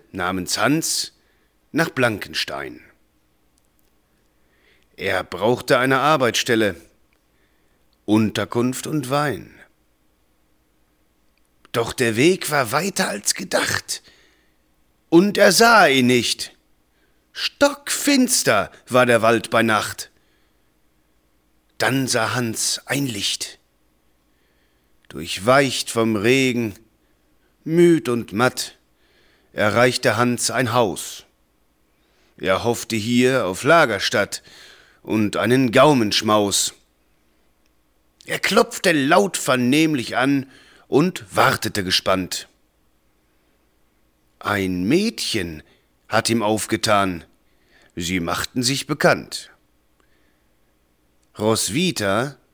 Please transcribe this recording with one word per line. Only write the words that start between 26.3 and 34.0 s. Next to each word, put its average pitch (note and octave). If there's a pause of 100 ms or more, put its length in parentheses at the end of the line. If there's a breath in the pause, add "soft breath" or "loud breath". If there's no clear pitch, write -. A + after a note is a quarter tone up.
müd E3
und A#2
matt, B2 (760)
erreichte A2+
Hans A#2+
ein A#2
Haus. A2 (1120)
Er F#2
hoffte A#2
hier B2
auf F#2
Lagerstatt A#2+ (580 soft breath)